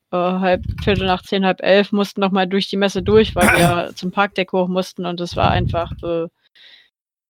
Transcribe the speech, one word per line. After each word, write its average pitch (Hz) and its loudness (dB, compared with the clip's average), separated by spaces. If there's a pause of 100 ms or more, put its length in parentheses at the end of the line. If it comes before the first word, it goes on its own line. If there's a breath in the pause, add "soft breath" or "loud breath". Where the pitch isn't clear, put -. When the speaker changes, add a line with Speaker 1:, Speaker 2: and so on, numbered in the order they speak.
(120)
Speaker 1:
äh, 180 -2
halb, 185 0 (180)
Viertel 190 0
nach 180 0
zehn, 190 -2
halb 180 0
elf, 196 4
mussten 202 -2
noch 190 0
mal 190 0
durch 196 -2
die 196 -6
Messe 196 0
durch, 208 4
weil 180 4
wir 170 2
Speaker 2:
<clears throat> - -20
Speaker 1:
zum 180 -8
Parkdeck 196 -2
hoch 185 0
mussten 180 -4
und 175 -6
es 175 -8
war 180 2
einfach, 170 -2 (100)
äh, 170 -4 (1040 soft breath)